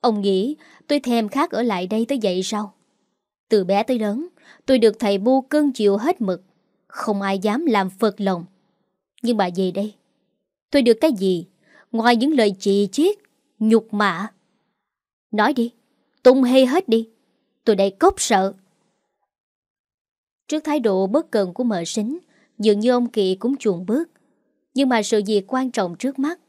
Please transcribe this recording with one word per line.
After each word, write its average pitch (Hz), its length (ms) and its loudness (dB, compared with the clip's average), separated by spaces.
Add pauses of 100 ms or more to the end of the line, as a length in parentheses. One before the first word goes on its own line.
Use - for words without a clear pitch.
Ông 220 200 0
nghĩ 196 340 0 (320)
tôi 294 120 0
thèm 233 300 -2
khát 302 220 -2
ở 214 100 -4
lại 185 260 -2
đây 220 180 -2
tới 277 180 -4
vậy 185 200 -2
sao? 208 300 -6 (760)
Từ 202 140 2
bé 196 200 0
tới 247 160 -2
lớn, 220 280 -4 (380)
tôi 262 140 4
được 214 200 4
thầy 202 180 0
Bu 254 240 2
cưng 294 300 0
chiều 208 260 2
hết 294 240 -2
mực, 190 220 -4 (440)
không 202 340 -6
ai 196 180 -4
dám 214 260 -2
làm 202 240 0
phật 208 320 -4
lòng. 180 240 -2 (760)
Nhưng 233 160 0
mà 185 180 0
về 185 160 -2
đây, 202 220 -6 (760)
tôi 285 100 4
được 226 200 4
cái 311 120 4
gì 185 340 -2 (440)
ngoài 233 240 2
những 269 180 0
lời 214 260 2
chì 202 320 2
chiết, 370 240 0 (440)
nhục 220 340 2
mạ? 202 340 -2 (1040)
Nói 214 220 2
đi, 240 180 -2 (520)
tung 254 200 6
hê 254 220 6
hết 311 240 0
đi, 226 200 0 (540)
tôi 214 120 2
đây 196 160 0
cốc 359 260 2
sợ." 196 360 0 (1900)
Trước 302 160 -4
thái 302 160 -2
độ 190 280 0
bất 294 240 -2
cần 190 220 -2
của 254 100 -6
mợ 202 220 -2
Sính, 226 320 -6 (420)
dường 208 200 2
như 240 120 0
ông 247 160 0
Kỵ 190 280 -2
cũng 240 220 -4
chuồn 185 280 -4
bước. 277 240 -4 (640)
Nhưng 262 160 0
mà 226 140 0
sự 214 220 0
việc 196 280 -2
quan 262 180 -4
trọng 175 240 -4
trước 269 240 -6
mắt 285 300 -4